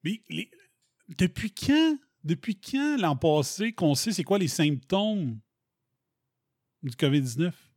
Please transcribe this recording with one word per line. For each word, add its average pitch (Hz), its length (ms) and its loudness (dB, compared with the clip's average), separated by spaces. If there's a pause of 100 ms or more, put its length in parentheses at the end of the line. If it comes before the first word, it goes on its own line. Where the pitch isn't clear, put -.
Mais 208 260 -6
les... 165 220 -10 (640)
depuis 180 360 -2
quand, 311 440 2 (280)
depuis 170 340 -4
quand 285 380 -2
l'an 165 180 2
passé 151 560 0
qu'on 151 240 2
sait 220 160 -2
c'est 175 120 -2
quoi 196 140 2
les 175 120 0
symptômes 156 880 0 (1400)
du 131 140 -8
covid 143 240 2
dix-neuf ? 135 560 -4